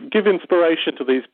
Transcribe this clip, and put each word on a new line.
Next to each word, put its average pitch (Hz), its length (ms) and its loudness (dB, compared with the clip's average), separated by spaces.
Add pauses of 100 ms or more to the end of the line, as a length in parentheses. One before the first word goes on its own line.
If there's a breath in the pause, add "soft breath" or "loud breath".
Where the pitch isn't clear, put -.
(100)
give 208 160 0
inspiration 170 720 0
to 135 80 -6
these 127 300 0